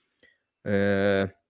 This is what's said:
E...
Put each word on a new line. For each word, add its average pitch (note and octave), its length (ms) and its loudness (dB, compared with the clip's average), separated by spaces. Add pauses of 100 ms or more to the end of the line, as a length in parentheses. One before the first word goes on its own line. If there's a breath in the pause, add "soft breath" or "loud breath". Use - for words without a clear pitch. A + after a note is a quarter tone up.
(640)
E... G2 600 0 (220)